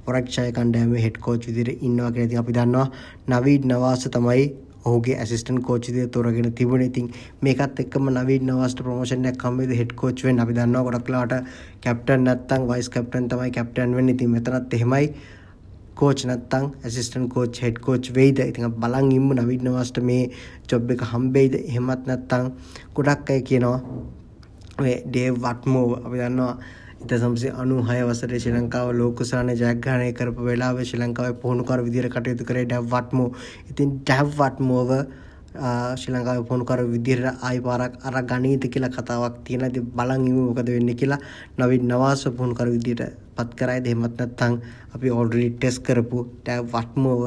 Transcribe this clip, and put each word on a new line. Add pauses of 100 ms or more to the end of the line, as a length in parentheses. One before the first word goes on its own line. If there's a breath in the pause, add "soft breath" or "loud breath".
වොරක්ෂයර්
කණ්ඩායමේ
හෙඩ්
කෝච්
විදිහට
ඉන්නවා
කියලා.
ඉතින්
අපි
දන්නවා (400 loud breath)
නවීඩ්
නවාස්
තමයි (340)
ඔහුගේ
ඇසිස්ටන්ට්
කෝච්
විදිහට
තෝරාගෙන
තිබුණේ.
ඉතින් (280 loud breath)
මේකත්
එක්කම
නවීඩ්
නවාස්ට
ප්‍රොමෝෂන්
එකක්
හම්බ
වෙයිද
හෙඩ්
කෝච්
වෙන්න?
අපි
දන්නවා
ගොඩක්
වෙලාවට (440 loud breath)
කැප්ටන්
නැත්තම්
වයිස්
කැප්ටන්
තමයි
කැප්ටන්
වෙන්නේ.
ඉතින්
මෙතනත්
එහෙමයි. (800 loud breath)
කෝච්
නැත්තම් (140)
ඇසිස්ටන්ට්
කෝච්,
හෙඩ්
කෝච්
වෙයිද?
ඉතින්
අපි
බලන්
ඉමු
නවීඩ්
නවාස්ට
මේ (380 loud breath)
ජොබ්
එක
හම්බෙයිද?
එහෙමත්
නැත්තම් (400 loud breath)
ගොඩක්
අය
කියනවා (1000)
මේ
ඩේව්
වට්මෝව
අපි
දන්නවා (440 loud breath)
එක්දහස්
නවසිය
අනූ
හය
වසරේ
ශ්‍රී
ලංකාව
ලෝක
සාන
ජයග්‍රහණය
කරපු
වෙලාවේ
ශ්‍රී
ලංකාවේ
පුහුණුකරු
විදිහට
කටයුතු
කරේ
ඩේව්
වට්මෝව. (280 loud breath)
ඉතින්
ඩේව්
වට්මෝව, (640 loud breath)
ආ,
ශ්‍රී
ලංකාවේ
පුහුණුකරු
විදිහට (100)
ආයි
පාරක්
අර
ගණීත
කියලා
කතාවක්
තියෙනවා.
ඉතින්
බලන්
ඉමු
මොකද
වෙන්නේ
කියලා. (320 loud breath)
නවීන්
නවාස්ව
පුහුණුකරු
විදිහට (260)
පත්
කරයිද?
එහෙමත්
නැත්නම් (300 loud breath)
අපි
already
ටෙස්ට්
කරපු (120)
ඩේව්
වට්මෝව